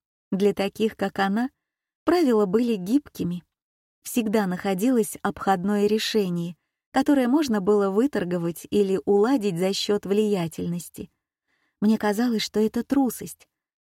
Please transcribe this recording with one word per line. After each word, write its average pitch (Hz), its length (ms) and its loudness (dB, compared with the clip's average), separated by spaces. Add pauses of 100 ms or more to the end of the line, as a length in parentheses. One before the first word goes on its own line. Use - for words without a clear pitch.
(300)
Для 196 240 0
таких, 202 420 -4
как 196 220 -4
она, 202 320 0 (540)
правила 254 420 4
были 233 300 0
гибкими. 180 680 -6 (580)
Всегда 214 440 -2
находилось 196 760 0
обходное 202 640 0
решение, 185 680 -2 (360)
которое 269 360 2
можно 247 320 2
было 196 300 2
выторговать 180 800 -2
или 196 340 2
уладить 202 540 2
за 190 160 0
счет 208 320 -2
влиятельности. 175 1040 -2 (720)
Мне 214 160 4
казалось, 214 460 0
что - 160 -4
это 220 240 0
трусость. - 640 -2 (400)